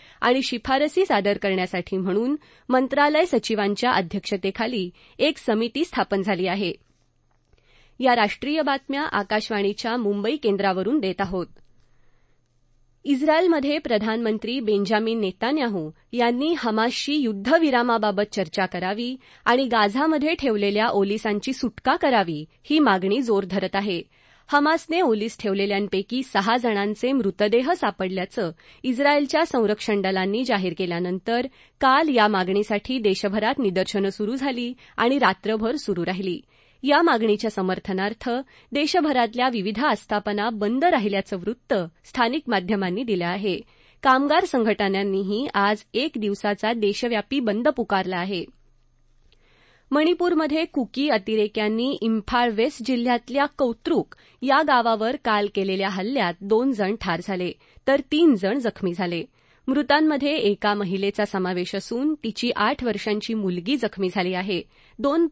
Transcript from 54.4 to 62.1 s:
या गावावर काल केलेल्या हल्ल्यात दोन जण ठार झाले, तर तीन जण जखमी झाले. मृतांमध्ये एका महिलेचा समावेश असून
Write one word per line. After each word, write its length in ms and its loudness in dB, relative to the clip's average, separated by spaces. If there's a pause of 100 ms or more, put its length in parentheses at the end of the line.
या 200 4
गावावर 600 2
काल 320 2
केलेल्या 340 0
हल्ल्यात 520 -2
दोन 300 2
जण 300 0
ठार 220 -2
झाले, 280 -4 (360)
तर 120 4 (120)
तीन 240 6
जण 240 0
जखमी 340 -2
झाले. 300 -2 (440)
मृतांमध्ये 720 2
एका 360 0
महिलेचा 520 -2
समावेश 500 -4
असून 380 -2